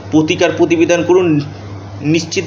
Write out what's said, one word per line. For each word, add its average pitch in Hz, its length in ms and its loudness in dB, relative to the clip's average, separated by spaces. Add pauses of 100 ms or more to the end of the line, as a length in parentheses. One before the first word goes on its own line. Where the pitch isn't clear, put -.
(120)
প্রতিকার 160 460 2
প্রতিবিধান 170 500 4
করুন, 180 180 2 (880)
নিশ্চিত, 170 340 -2